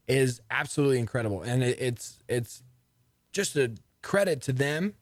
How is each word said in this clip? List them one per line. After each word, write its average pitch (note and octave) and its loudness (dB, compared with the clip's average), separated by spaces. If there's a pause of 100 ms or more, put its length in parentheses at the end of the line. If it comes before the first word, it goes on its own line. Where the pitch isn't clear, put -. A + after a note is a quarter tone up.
is B2+ 2 (100)
absolutely C#3 2
incredible. A2 -2
And B2 0
it, B2 0
it's, B2 -6 (100)
it's A#2+ -4 (680)
just - -2
a B2 2 (300)
credit D3 2
to C3+ 0
them D3+ 0